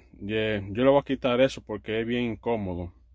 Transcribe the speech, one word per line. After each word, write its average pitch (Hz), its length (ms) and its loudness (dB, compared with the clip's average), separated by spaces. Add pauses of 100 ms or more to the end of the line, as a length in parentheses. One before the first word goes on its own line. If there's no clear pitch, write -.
(200)
Y, 101 140 -6
eh, 110 380 0
yo 113 120 0
le 135 60 6
voy 139 100 6
a 139 40 2
quitar 123 360 0
eso 131 220 2
porque 107 400 -4
es 113 40 -4
bien 120 260 -2
incómodo. 95 600 -4 (240)